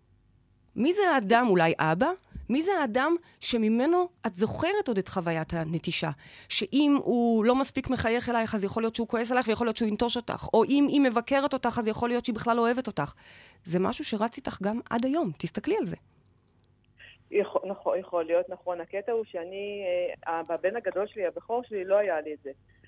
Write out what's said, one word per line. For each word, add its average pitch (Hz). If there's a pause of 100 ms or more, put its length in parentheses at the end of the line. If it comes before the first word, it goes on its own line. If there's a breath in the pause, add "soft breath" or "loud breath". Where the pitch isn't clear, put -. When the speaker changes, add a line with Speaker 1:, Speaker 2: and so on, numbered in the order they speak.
(760)
Speaker 1:
מי 302
זה 415 (120)
האדם? 233
אולי 165
אבא? 165 (420 loud breath)
מי 269
זה 370 (100)
האדם 269 (240 soft breath)
שממנו 247 (200)
את 185
זוכרת 339
עוד 220
את 185
חוויית 165
הנטישה? 165 (400 loud breath)
שאם 285
הוא 233
לא 247
מספיק 269
מחייך 240
אלייך, 226
אז 196
יכול 220
להיות 226
שהוא 233
כועס 233
עלייך 247
ויכול 226
להיות 220
שהוא 226
ינטוש 233
אותך. -
או 226
אם 285
היא 285
מבקרת 269
אותך, 240
אז 220
יכול 240
להיות 240
שהיא 226
בכלל 226
לא 233
אוהבת 240
אותך. 147 (500 soft breath)
זה 175
משהו 190
שרץ 226
איתך -
גם 214 (100)
עד 233
היום. 269
תסתכלי 240
על 277
זה. 165 (1400 loud breath)
Speaker 2:
יכול, -
נכון, 190
יכול 175
להיות, 175
נכון. 180
הקטע 196
הוא 226
שאני, 196 (440)
אה, 165
הבן 180
הגדול 202
שלי, 202
הבכור 226
שלי, 196
לא 196
היה 180
לי 151
את 147
זה. 139 (380 soft breath)